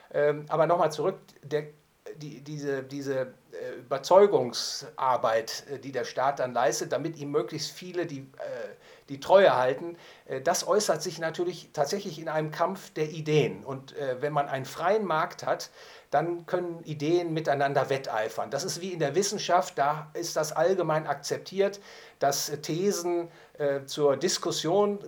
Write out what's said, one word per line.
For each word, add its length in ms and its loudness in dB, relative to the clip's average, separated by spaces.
Ähm, 360 2
aber 180 2
nochmal 260 2
zurück, 280 -2
der, 220 -4
die, 260 -16
diese, 400 -6
diese, 520 -4
äh, 300 -10
Überzeugungsarbeit, 1200 0
äh, 100 -8
die 120 -12
der 140 -4
Staat 340 -2
dann 140 -2
leistet, 380 0
damit 260 -4
ihm 140 -8
möglichst 400 -2
viele 340 -6
die, 140 -8
äh, 40 -12
die 100 -10
Treue 360 8
halten, 420 0
äh, 160 -6
das 260 0
äußert 340 2
sich 180 -8
natürlich 540 -4
tatsächlich 460 -2
in 100 -8
einem 220 -2
Kampf 420 -2
der 160 -2
Ideen. 540 2
Und, 340 -12
äh, 240 -4
wenn 120 -2
man 140 2
einen 180 -4
freien 400 0
Markt 400 -2
hat, 240 -2
dann 360 0
können 400 -4
Ideen 480 0
miteinander 560 2
wetteifern. 600 -2
Das 140 -4
ist 160 -4
wie 140 -8
in 60 -4
der 140 0
Wissenschaft, 640 0
da 360 0
ist 240 -6
das 160 0
allgemein 520 2
akzeptiert, 760 -2
dass 300 0
Thesen, 640 0
äh, 280 0
zur 300 2
Diskussion 920 0